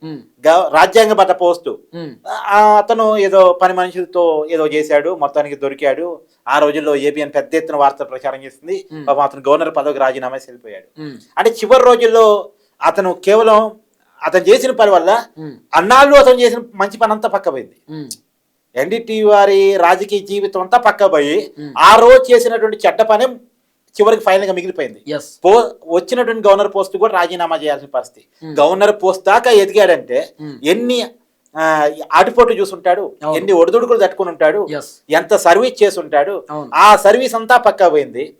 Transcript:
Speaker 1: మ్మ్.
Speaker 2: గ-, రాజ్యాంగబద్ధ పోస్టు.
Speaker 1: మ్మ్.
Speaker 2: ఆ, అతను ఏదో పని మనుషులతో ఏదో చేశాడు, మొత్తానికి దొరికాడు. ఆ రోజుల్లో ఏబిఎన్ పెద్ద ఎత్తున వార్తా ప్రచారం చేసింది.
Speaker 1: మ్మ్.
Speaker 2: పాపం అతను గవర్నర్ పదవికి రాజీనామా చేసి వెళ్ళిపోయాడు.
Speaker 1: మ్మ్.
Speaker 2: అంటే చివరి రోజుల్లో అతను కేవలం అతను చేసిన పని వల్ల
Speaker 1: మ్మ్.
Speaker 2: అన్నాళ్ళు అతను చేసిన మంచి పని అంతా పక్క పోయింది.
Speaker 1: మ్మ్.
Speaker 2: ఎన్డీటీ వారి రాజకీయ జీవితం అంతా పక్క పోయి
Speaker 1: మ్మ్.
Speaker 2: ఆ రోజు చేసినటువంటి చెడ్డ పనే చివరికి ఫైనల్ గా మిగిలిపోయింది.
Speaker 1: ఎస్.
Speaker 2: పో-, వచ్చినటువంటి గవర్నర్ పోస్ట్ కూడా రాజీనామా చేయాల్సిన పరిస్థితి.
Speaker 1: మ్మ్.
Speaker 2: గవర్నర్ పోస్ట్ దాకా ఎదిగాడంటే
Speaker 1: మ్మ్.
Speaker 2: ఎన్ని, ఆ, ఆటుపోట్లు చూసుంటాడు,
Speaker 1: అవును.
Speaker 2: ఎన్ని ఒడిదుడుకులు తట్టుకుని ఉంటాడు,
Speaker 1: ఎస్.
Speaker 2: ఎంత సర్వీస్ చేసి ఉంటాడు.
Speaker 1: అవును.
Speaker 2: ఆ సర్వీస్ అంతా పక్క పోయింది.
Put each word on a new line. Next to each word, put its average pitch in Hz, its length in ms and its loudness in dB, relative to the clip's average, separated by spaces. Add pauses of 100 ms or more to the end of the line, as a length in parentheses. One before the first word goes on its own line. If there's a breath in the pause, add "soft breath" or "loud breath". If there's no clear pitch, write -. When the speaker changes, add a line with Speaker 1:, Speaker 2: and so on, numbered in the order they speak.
Speaker 1:
మ్మ్. 156 160 -14 (280)
Speaker 2:
గ-, 165 260 2
రాజ్యాంగబద్ధ 190 580 2
పోస్టు. 175 480 -4 (160)
Speaker 1:
మ్మ్. 151 320 -16
Speaker 2:
ఆ, 208 500 2
అతను 214 400 0
ఏదో 190 360 4
పని 185 200 -2
మనుషులతో 175 800 -4
ఏదో 156 160 -2
చేశాడు, 151 480 -2
మొత్తానికి 147 400 -4
దొరికాడు. 139 640 -6 (280)
ఆ 135 120 0
రోజుల్లో 147 360 -2
ఏబిఎన్ 143 400 -6
పెద్ద 139 200 -4
ఎత్తున 160 200 -6
వార్తా 139 300 -2
ప్రచారం 135 380 -12
చేసింది. 170 500 -14
Speaker 1:
మ్మ్. 151 140 -12
Speaker 2:
పాపం 143 140 -2
అతను 139 260 -6
గవర్నర్ 151 300 -2
పదవికి 143 220 -4
రాజీనామా 131 360 -6
చేసి 131 140 -16
వెళ్ళిపోయాడు. 117 520 -20
Speaker 1:
మ్మ్. 143 160 -18 (200)
Speaker 2:
అంటే 202 140 0
చివరి 226 320 2
రోజుల్లో 226 640 2 (320)
అతను 180 320 -2 (120)
కేవలం 220 460 2 (520)
అతను 170 200 -2
చేసిన 247 280 2
పని 208 200 2
వల్ల 185 320 0 (160)
Speaker 1:
మ్మ్. 156 140 -16 (220)
Speaker 2:
అన్నాళ్ళు 262 400 4
అతను 254 260 6
చేసిన 240 200 0 (140)
మంచి 202 220 -6
పని 220 140 -2
అంతా 214 180 -4
పక్క 190 220 -4
పోయింది. 131 240 -12 (140)
Speaker 1:
మ్మ్. 151 200 -16 (640)
Speaker 2:
ఎన్డీటీ 220 480 -6
వారి 196 540 4
రాజకీయ 185 420 0
జీవితం 196 420 -6
అంతా 185 160 0
పక్క 208 340 0
పోయి 151 480 -2
Speaker 1:
మ్మ్. 147 180 -16
Speaker 2:
ఆ 180 180 6
రోజు 247 380 6
చేసినటువంటి 226 440 0 (100)
చెడ్డ 180 140 0
పనే 220 260 0 (760)
చివరికి 220 220 2
ఫైనల్ 190 220 0
గా 190 80 -4
మిగిలిపోయింది. 175 540 -10
Speaker 1:
ఎస్. 147 380 -12
Speaker 2:
పో-, 220 240 4 (180)
వచ్చినటువంటి 226 600 -2
గవర్నర్ 202 280 2
పోస్ట్ 190 220 -4
కూడా 180 160 0
రాజీనామా 175 420 -4
చేయాల్సిన 143 320 -6
పరిస్థితి. - 580 -12
Speaker 1:
మ్మ్. 151 140 -4
Speaker 2:
గవర్నర్ 190 440 2
పోస్ట్ 185 220 -2
దాకా 226 260 2
ఎదిగాడంటే 190 800 0 (120)
Speaker 1:
మ్మ్. 143 220 -16
Speaker 2:
ఎన్ని, 233 440 -2 (500)
ఆ, 156 320 0 (240)
ఆటుపోట్లు 226 420 2
చూసుంటాడు, 185 560 -4 (120)
Speaker 1:
అవును. 156 140 -4
Speaker 2:
ఎన్ని 190 140 -4
ఒడిదుడుకులు 202 480 2
తట్టుకుని 185 300 -2
ఉంటాడు, 165 380 -2 (100)
Speaker 1:
ఎస్. - 120 -14 (200)
Speaker 2:
ఎంత 160 260 0
సర్వీస్ 208 480 2
చేసి 196 160 0
ఉంటాడు. 156 520 -4
Speaker 1:
అవును. 147 240 -12
Speaker 2:
ఆ 202 200 6
సర్వీస్ 226 400 2
అంతా 226 220 0
పక్క 196 340 0
పోయింది. 135 480 -4